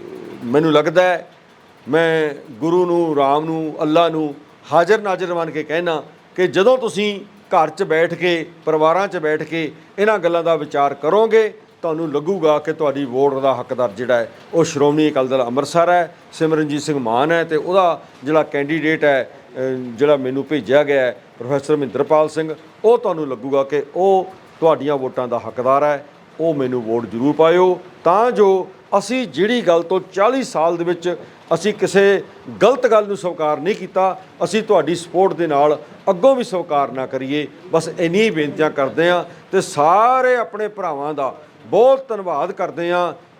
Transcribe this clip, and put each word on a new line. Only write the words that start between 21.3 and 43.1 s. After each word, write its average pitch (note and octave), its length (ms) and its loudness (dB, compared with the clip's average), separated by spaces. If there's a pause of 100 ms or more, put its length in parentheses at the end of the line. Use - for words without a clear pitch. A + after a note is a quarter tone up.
ਪ੍ਰੋਫੈਸਰ C3+ 380 -2
ਮਹਿੰਦਰਪਾਲ D3 520 0
ਸਿੰਘ, D#3 260 -6 (300)
ਉਹ A#3 140 4
ਤੁਹਾਨੂੰ E3+ 300 -4
ਲੱਗੂਗਾ C3+ 340 -2
ਕਿ C#3 200 -2 (140)
ਉਹ F#3+ 300 2 (340)
ਤੁਹਾਡੀਆਂ C#3+ 360 2
ਵੋਟਾਂ B2+ 320 -4
ਦਾ A#2 100 -2
ਹੱਕਦਾਰ B2 440 0
ਹੈ। D3 240 0 (340)
ਉਹ E3 140 0
ਮੈਨੂੰ B2+ 280 -2
ਵੋਟ A2+ 240 -2
ਜ਼ਰੂਰ A#2 280 -2
ਪਾਇਓ, F3 460 4 (240)
ਤਾਂ G#3 260 4
ਜੋ F#3+ 380 2 (300)
ਅਸੀਂ A#3 280 -2
ਜਿਹੜੀ G#3 340 0
ਗੱਲ E3+ 220 2
ਤੋਂ F3+ 180 -2 (120)
ਚਾਲੀ B3 300 2
ਸਾਲ E3+ 340 0
ਦੇ E3+ 80 -4
ਵਿੱਚ E3+ 320 -2 (380)
ਅਸੀਂ F#3+ 200 -2
ਕਿਸੇ G3 480 2 (400)
ਗਲਤ B3+ 240 4
ਗੱਲ G#3+ 200 4
ਨੂੰ G3 100 -6
ਸਵੀਕਾਰ D3+ 440 -4
ਨਹੀਂ F#3 140 -2
ਕੀਤਾ, F#3 460 -2 (240)
ਅਸੀਂ G3 180 -2
ਤੁਹਾਡੀ F3 320 2
ਸਪੋਰਟ F3 380 0
ਦੇ E3 140 -2
ਨਾਲ D3 320 2 (320)
ਅੱਗੋਂ A3+ 260 4
ਵੀ B3 80 -2
ਸਵੀਕਾਰ D3 480 -2
ਨਾ C3 140 -4
ਕਰੀਏ। C3+ 400 -4 (260)
ਬਸ E3 260 0
ਇੰਨੀ E3+ 220 0
ਹੀ A3 100 2
ਬੇਨਤੀਆਂ D#3 400 -2
ਕਰਦੇ C#3+ 400 0
ਹਾਂ F3 140 0 (280)
ਤੇ F#3 80 2
ਸਾਰੇ A#3 760 2
ਆਪਣੇ G#3+ 320 -6
ਭਰਾਵਾਂ D#3 460 -8
ਦਾ C3+ 200 -4 (320)
ਬਹੁਤ C4 420 4
ਧੰਨਵਾਦ F3+ 440 -6
ਕਰਦੇ E3+ 400 -6
ਹਾਂ, F3 220 -2 (260)